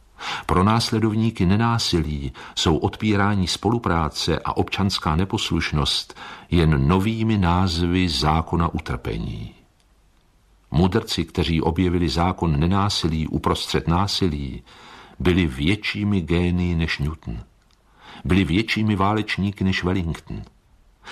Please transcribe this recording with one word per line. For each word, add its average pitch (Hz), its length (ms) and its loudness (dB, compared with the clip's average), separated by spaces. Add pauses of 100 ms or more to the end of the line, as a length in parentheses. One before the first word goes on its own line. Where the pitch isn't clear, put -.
(460)
Pro 90 180 2
následovníky 110 800 2
nenásilí 87 840 0 (220)
jsou - 220 2
odpírání 101 720 0
spolupráce 87 880 0
a - 180 -6
občanská - 600 0
neposlušnost 82 1000 -2 (360)
jen 78 380 4
novými 110 500 2
názvy 87 720 2
zákona 82 600 0
utrpení. 53 840 -6 (1160)
Mudrci, 90 540 2
kteří 82 380 0
objevili 87 460 0
zákon 85 520 0
nenásilí 85 680 0
uprostřed - 600 -2
násilí, 82 760 -2 (560)
byli 90 280 4
většími 98 760 -2
génii 87 540 0
než 82 240 -2
Newton. 69 420 -6 (840)
Byli 92 200 4
většími 107 520 0
válečníky 101 680 0
než 92 200 0
Wellington. 90 580 -4 (680)